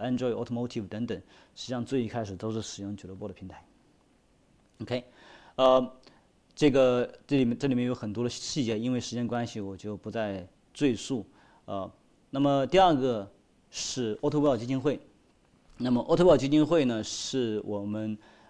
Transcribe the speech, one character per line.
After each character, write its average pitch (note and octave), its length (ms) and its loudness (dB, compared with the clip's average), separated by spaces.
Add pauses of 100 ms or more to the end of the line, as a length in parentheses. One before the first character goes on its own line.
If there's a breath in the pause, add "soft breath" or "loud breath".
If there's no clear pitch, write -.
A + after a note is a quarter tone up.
Android B2+ 320 -2
Automotive A#2 560 -6
等 A2+ 160 -8
等， G2+ 160 -6 (340 loud breath)
实 - 120 -14
际 - 60 -10
上 A#2+ 120 -4
最 C3+ 180 -2
一 A2 60 -4
开 A#2 160 -6
始 G2+ 100 -8
都 A2 160 -6
是 A2 120 -4
使 - 180 -12
用 G2+ 160 -8
九 G2 100 -16
六 F#2+ 80 -14
部 G2+ 140 -10
的 F#2 60 -14
平 F#2 120 -16
台。 - 160 -18 (1160)
OK， A2+ 240 -6 (500 loud breath)
呃， C3 380 4 (640 loud breath)
这 D3+ 120 4
个， B2 400 4 (160)
这 C#3+ 120 0
里 B2+ 80 6
面， A#2 120 2
这 C#3 120 -2
里 B2+ 60 2
面 B2 120 0
有 B2 80 -2
很 A2 180 -6
多 A#2 120 -2
的 A#2+ 60 -2
细 - 340 -4
节， A2 120 0
因 A#2+ 160 -2
为 B2 60 0
时 A2+ 160 -8
间 A#2+ 140 -2
关 A#2 180 -2
系， A2+ 140 -10
我 G2 160 -8
就 G#2 200 -8
不 G#2+ 140 -12
再 G2+ 340 -4 (300)
赘 C#3+ 180 2
述。 A2 320 -6 (420 soft breath)
呃， G2 220 -6 (420)
那 C3+ 100 -4
么 C#3 260 4
第 F3 140 4
二 F3+ 120 8
个 B2 380 -2 (400)
是 A2 460 -4
Autowell C#3+ 400 2
基 A2+ 100 -6
金 C3 140 -2
会。 C3+ 180 0 (800)
那 B2 120 -2
么 A#2+ 140 4
Autowell F3+ 320 8
基 C3 120 0
金 D3+ 180 4
会 D#3 180 4
呢， A2+ 180 0
是 A2+ 600 -4
我 G2+ 200 -6
们， G#2+ 340 -4 (320 loud breath)